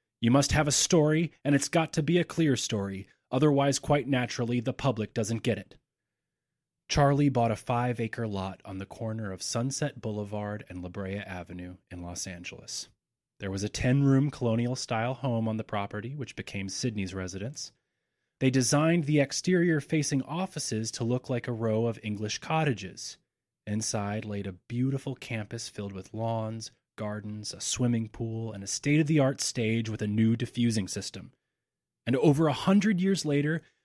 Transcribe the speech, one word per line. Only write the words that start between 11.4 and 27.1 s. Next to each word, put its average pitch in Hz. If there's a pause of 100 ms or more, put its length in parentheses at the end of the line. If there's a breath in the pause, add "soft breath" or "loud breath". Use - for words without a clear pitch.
in 90
Los 87
Angeles. - (500)
There 98
was 98
a 107
ten-room 135
colonial-style 120
home 117
on 110
the 110
property, 104
which 135
became 98
Sidney's 98
residence. 95 (680)
They 135
designed 147
the 147
exterior-facing 156
offices 143
to -
look 123
like 120
a 123
row 113
of 113
English 107
cottages. 139 (500)
Inside 107
laid 101
a 92 (100)
beautiful 131
campus 113
filled 101
with 95
lawns, 113 (260)
gardens, 107